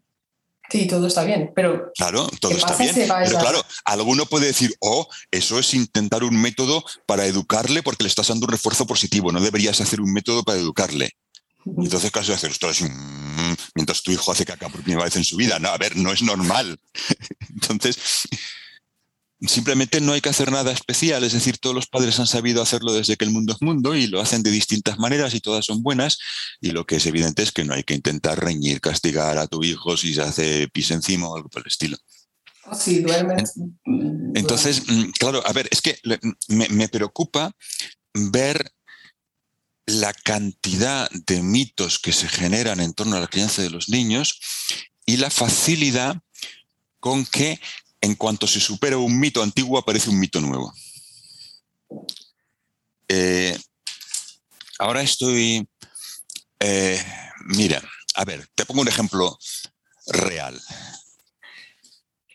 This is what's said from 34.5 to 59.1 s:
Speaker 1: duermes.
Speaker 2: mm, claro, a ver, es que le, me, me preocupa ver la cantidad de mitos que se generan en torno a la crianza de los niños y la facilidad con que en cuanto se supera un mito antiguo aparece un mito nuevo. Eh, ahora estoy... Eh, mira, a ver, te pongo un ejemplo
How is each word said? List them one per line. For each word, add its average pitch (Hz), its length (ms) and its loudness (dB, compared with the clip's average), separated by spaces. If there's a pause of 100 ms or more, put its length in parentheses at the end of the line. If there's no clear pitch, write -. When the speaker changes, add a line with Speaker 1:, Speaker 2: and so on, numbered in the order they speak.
Speaker 1:
duermes. 113 220 0
Speaker 2:
mm, 87 60 -8
claro, 131 340 0
a 104 60 0
ver, 131 180 0
es - 120 0
que - 200 0
le, 113 160 -2 (300)
me, 110 220 4
me 104 180 2
preocupa 147 640 -2 (640)
ver 123 580 0 (1120)
la 107 260 0
cantidad 104 1000 -2
de 90 320 -2
mitos 101 560 0
que 87 120 -2
se 85 160 0
generan 98 520 0
en 85 120 -2
torno 104 240 -2
a 90 40 0
la 87 80 -4
crianza 101 340 0
de 87 80 -2
los 87 180 -8
niños 120 520 0 (640)
y 117 120 2
la 135 120 0
facilidad 139 880 2 (800)
con 131 260 0
que 156 360 -2 (400)
en 104 140 2
cuanto 107 320 -2
se 101 140 2
supera 135 380 0
un 120 200 2
mito 131 240 2
antiguo 127 340 0
aparece 110 340 0
un 98 100 4
mito 87 200 0
nuevo. 65 320 -2 (2250)
Eh, 92 500 2 (1200)
ahora 117 240 0
estoy... 117 640 2 (920)
Eh, 95 440 2 (420)
mira, 92 360 2 (320)
a 95 100 0
ver, 90 300 -10
te - 120 -2
pongo 131 160 0
un 123 60 2
ejemplo 98 480 0 (720)